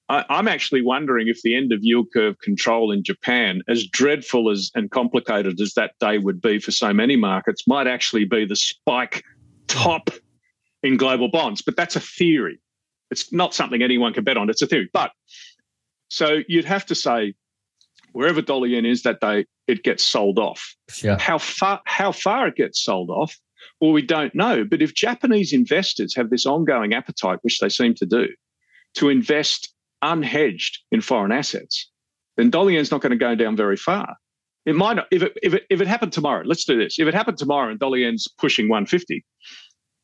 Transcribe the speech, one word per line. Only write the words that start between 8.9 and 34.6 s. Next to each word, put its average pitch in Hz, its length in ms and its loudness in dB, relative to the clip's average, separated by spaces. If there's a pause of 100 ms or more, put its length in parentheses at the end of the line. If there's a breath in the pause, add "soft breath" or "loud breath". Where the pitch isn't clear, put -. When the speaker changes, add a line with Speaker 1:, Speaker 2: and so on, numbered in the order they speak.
Speaker 1:
top 160 420 0 (760)
in 135 120 2
global 127 340 2
bonds. 143 320 -2
But - 140 -4
that's 170 200 -2
a - 40 -4
theory. 143 600 0 (520)
It's - 220 -8
not 175 200 0
something 127 280 -2
anyone 120 320 0
can 113 100 -4
bet 107 140 0
on. 107 120 0
It's 110 120 -2
a - 60 0
theory. 110 260 0
But 160 180 0 (960 loud breath)
so 156 380 2
you'd 170 180 2
have 196 220 -2
to 170 80 -2
say, 113 380 0 (800)
wherever 147 280 0
dollar 131 260 0
yen 120 180 2
is 120 180 0
that 113 160 0
day, 107 260 0 (220)
it 113 160 0
gets - 200 0
sold 101 360 0
off. - 360 -4 (140)
Speaker 2:
Sure. 101 280 -2
Speaker 1:
How 165 200 0
far, 196 480 -2
how 196 260 -2
far 226 360 0
it - 80 -6
gets - 280 -2
sold 92 280 -4
off, 135 240 -4 (440 loud breath)
well, 156 120 6
we 156 100 4
don't - 320 0
know. 196 300 2
But 202 180 0
if - 140 0
Japanese 214 580 2
investors 131 640 0
have 120 160 -2
this 123 140 0
ongoing 135 480 0
appetite, 95 500 -4
which - 160 -2
they 98 100 0
seem 117 260 2
to 98 100 -4
do, 113 220 2 (680 soft breath)
to 143 140 2
invest 143 640 0 (320)
unhedged 143 760 0 (140)
in 113 100 2
foreign 104 300 0
assets, - 580 -4 (480)
then 120 120 6
dollar 190 220 4
yen's 151 200 2
not 143 100 0
gonna 123 160 2
go 120 180 0
down 110 200 2
very 101 220 2
far. - 380 -4 (500)